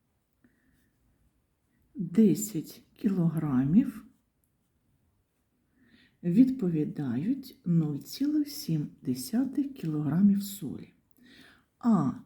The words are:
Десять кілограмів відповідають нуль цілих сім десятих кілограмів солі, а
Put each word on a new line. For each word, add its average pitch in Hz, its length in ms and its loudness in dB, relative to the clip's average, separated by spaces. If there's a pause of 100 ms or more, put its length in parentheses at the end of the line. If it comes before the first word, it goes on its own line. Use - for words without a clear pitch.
(1900)
Десять 175 880 0 (140)
кілограмів 160 1080 2 (2250)
відповідають 170 1400 0
нуль 156 340 0
цілих 294 500 -2
сім - 400 -6 (140)
десятих 262 720 -4
кілограмів 165 680 2
солі, - 500 -12 (880)
а 185 340 2 (140)